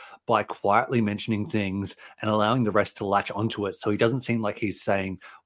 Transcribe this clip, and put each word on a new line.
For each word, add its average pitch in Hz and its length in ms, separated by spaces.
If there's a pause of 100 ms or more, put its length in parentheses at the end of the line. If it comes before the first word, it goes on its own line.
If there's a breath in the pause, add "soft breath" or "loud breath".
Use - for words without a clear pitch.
(260 loud breath)
by 107 180
quietly 113 580
mentioning 104 480
things 98 460 (260 loud breath)
and 107 80
allowing 107 340
the 104 80
rest 101 260
to 107 80
latch 98 260
onto 107 360
it. 92 120
So 110 100
he 104 80
doesn't 117 260
seem 117 180
like 104 160
he's 98 240
saying, 95 380 (260 loud breath)